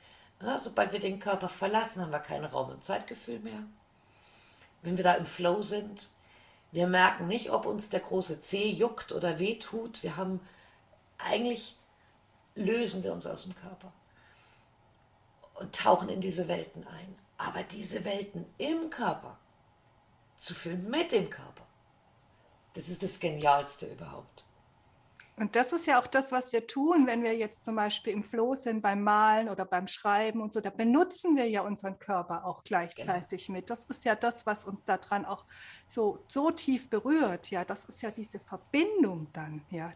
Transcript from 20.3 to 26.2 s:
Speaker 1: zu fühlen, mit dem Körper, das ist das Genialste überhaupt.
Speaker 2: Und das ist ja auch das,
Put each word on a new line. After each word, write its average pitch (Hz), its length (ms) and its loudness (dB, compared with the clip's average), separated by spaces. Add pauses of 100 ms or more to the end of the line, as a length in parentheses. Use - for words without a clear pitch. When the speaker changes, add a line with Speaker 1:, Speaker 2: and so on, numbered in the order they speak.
Speaker 1:
zu - 180 2
fühlen, 180 360 -6
mit 330 220 0
dem 196 180 4
Körper, - 340 -16 (1080)
das - 140 -8
ist 180 140 -6
das - 180 -2
Genialste 147 680 2
überhaupt. - 580 -14 (920)
Speaker 2:
Und 214 200 0
das 254 160 4
ist 339 140 -2
ja 262 140 6
auch 247 60 0
das, 269 240 2